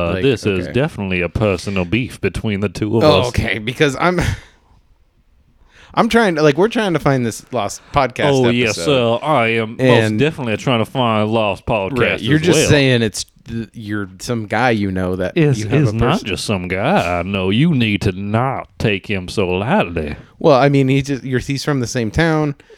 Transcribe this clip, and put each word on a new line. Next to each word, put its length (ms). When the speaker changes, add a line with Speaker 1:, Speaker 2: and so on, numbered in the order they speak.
Speaker 1:
right? 60
Like, 80
Speaker 2:
This 220
is 200
Speaker 1:
okay. 80
Speaker 2:
definitely 480
a 80
personal 560
beef 360
between 400
the 80
two 280
of 60
Speaker 1:
Oh, 180
Speaker 2:
us. 80
Speaker 1:
okay, 300
because 400
I'm, 260
<laughs> 40
I'm 140
trying 280
to, 60
like, 160
we're 120
trying 240
to 60
find 260
this 260
lost 300
podcast 380
Speaker 2:
Oh, 180
yes, 280
Speaker 1:
episode. 420
Speaker 2:
sir. 60
I 240
am 300
Speaker 1:
And 360
Speaker 2:
most 40
definitely 380
trying 220
to 100
find 400
lost 360
podcast 340
Speaker 1:
Right, 220
you're 180
Speaker 2:
as 60
Speaker 1:
just 140
Speaker 2:
well. 100
Speaker 1:
saying 320
it's 240
th-, 260
you're 380
some 280
guy 240
you 200
know 240
that 220
Speaker 2:
It's, 220
Speaker 1:
you 100
have 140
Speaker 2:
it's 80
Speaker 1:
a 40
Speaker 2:
not 200
Speaker 1:
person- 120
Speaker 2:
just 160
some 240
guy 520
I 40
know. 260
You 240
need 280
to 100
not 680
take 320
him 200
so 180
lightly. 680
Speaker 1:
Well, 220
I 80
mean, 220
he 120
just, 220
you're, 160
he's 240
from 160
the 80
same 240
town. 440